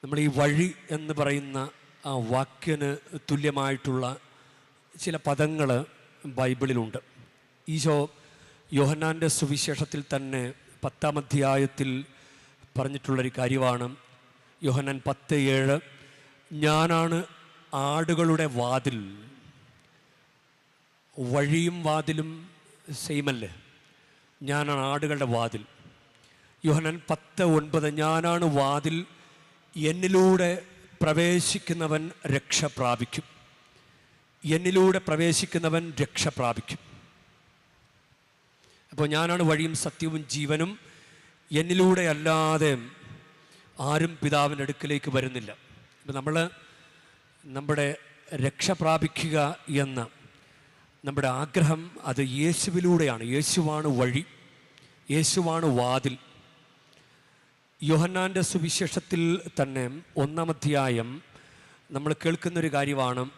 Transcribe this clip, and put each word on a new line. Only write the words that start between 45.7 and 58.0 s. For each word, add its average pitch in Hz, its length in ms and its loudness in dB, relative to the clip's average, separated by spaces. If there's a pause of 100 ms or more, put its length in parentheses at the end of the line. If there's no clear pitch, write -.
ഇപ്പം 139 180 -10
നമ്മൾ 151 160 -4 (1200)
നമ്മുടെ 147 300 -2 (580)
രക്ഷ - 260 -2 (100)
പ്രാപിക്കുക 156 760 0 (260)
എന്ന 131 160 -4 (1080)
നമ്മുടെ 139 200 -2 (140)
ആഗ്രഹം 160 500 0 (200)
അത് 123 100 -2 (200)
യേശുവിലൂടെയാണ്. 165 840 2 (120)
യേശുവാണ് 151 540 0 (100)
വഴി, 127 240 0 (880)
യേശുവാണ് 160 560 2 (140)
വാതിൽ. 127 340 0 (1700)
യോഹന്നാൻ്റെ 185 520 2 (100)